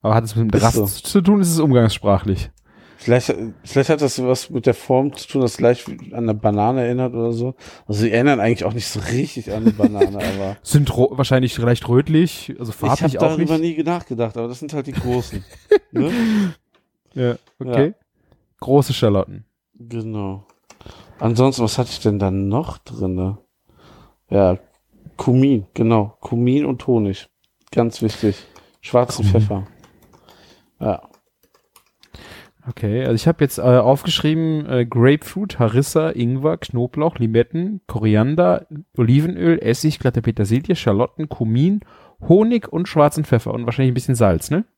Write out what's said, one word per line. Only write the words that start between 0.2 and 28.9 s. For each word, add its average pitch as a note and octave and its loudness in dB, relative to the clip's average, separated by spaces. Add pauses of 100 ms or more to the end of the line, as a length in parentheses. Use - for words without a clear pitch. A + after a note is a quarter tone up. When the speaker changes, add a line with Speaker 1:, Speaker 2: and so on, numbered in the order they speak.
Speaker 1:
es G#2+ -12
mit A2+ 0
dem G#2+ 2
Speaker 2:
Ist G2 4
Speaker 1:
Rast - 4
Speaker 2:
so. G#2+ 2
Speaker 1:
zu - 0
tun? G3+ 4
Ist F3+ 2
es E3 0
umgangssprachlich? G#2+ 2 (500)
Speaker 2:
Vielleicht, B2 0 (300)
vielleicht - 0
hat D3+ 2
das C3 -2
was B2+ -2
mit B2 -2
der B2 4
Form C3+ 0
zu - -16
tun, C#3 -2
das A#2+ 0
gleich B2 0
an - -16
eine A2+ -2
Banane A2 0
erinnert B2 -2
oder A#2 -2
so. A#2+ -4 (320)
Also G#2 -4
sie A2+ 2
erinnern A#2+ 2
eigentlich G#2+ 0
auch G2+ -2
nicht A#2 -8
so - -8
richtig A#2 -6
an G#2+ -6
eine A2+ 6
Banane, G2+ 0
<laughs> F#2 -4
aber G2 -6
Speaker 1:
Sind C#3+ 0
ro-, B2+ 2
wahrscheinlich C3 0
leicht A#2 0
rötlich, D#3 0
also A2+ -10
farblich C#3 -2
Speaker 2:
ich - -4
hab - 2
Speaker 1:
auch - 4
Speaker 2:
darüber D#3+ 0
Speaker 1:
nicht. D#3+ -2
Speaker 2:
nie D#3 -2
nachgedacht, B2+ -4
aber A#2 -6
das B2+ -12
sind D3+ -12
halt C#3+ -8
die C3+ -12
großen. - -4 (240)
Speaker 1:
<laughs> - 2
Speaker 2:
Ne? - 0 (1040)
Speaker 1:
Ja, B2 -2 (240)
okay. B2+ 2
Speaker 2:
Ja. G3+ -4 (640)
Speaker 1:
Große C#3 2
Schalotten. G2+ 0 (300)
Speaker 2:
Genau. A2 -10 (760)
Ansonsten, B2+ 2
was A2 -2
hatte B2 -2
ich - -14
denn G#2 0
da G2 0
noch G2 -2
drinne? F#2+ -6 (920)
Ja, F#2+ 2 (580)
Kumin, C3 2
genau. A2+ 0
Kumin B2 0
und B2+ -6
Honig. G#2+ 0 (420)
Ganz A#2 -2
wichtig. G#2 0 (440)
Schwarzen B2 0